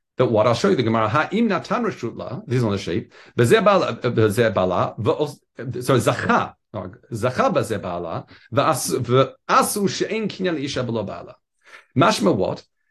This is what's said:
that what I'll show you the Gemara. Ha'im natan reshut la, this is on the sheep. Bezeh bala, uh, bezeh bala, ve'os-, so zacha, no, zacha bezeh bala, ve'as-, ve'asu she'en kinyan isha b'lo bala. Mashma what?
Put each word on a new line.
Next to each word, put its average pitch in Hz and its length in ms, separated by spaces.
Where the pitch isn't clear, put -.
that 131 100
what 110 200
I'll 120 80
show 196 160
you 185 60
the 131 60
Gemara. 113 260
Ha'im 156 380
natan 202 380
reshut 120 320
la, 95 300
this 120 100
is 127 80
on 104 80
the 98 60
sheep. - 340
Bezeh 156 240
bala, 185 240
uh, 117 240
bezeh 110 420
bala, 95 460
ve'os-, 139 400
so 131 140
zacha, 135 560
no, 95 220
zacha 127 400
bezeh 110 300
bala, 87 420
ve'as-, 139 480
ve'asu 180 920
she'en 208 360
kinyan 180 320
isha 135 240
b'lo 113 220
bala. - 320
Mashma 180 400
what? - 300